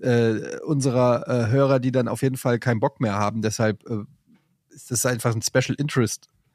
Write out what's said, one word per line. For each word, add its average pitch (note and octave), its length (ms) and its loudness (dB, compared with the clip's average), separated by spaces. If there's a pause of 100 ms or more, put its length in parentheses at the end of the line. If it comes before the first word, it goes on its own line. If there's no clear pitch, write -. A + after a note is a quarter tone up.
äh, A#2 640 0
unserer, B2+ 640 2
äh, A#2 240 0
Hörer, C3+ 280 4
die B2+ 120 -2
dann B2 160 0
auf A#2 160 -6
jeden C3+ 140 0
Fall A#2+ 200 0
keinen A2+ 220 0
Bock C#3 200 -2
mehr A2 140 0
haben. G#2 300 -2
Deshalb, A2 440 -2
äh, A2 180 -6 (640)
ist - 180 -18
das B2 160 -2
einfach A#2+ 300 0
ein A2 80 -4
Special - 340 0
Interest C#3 520 -2 (260)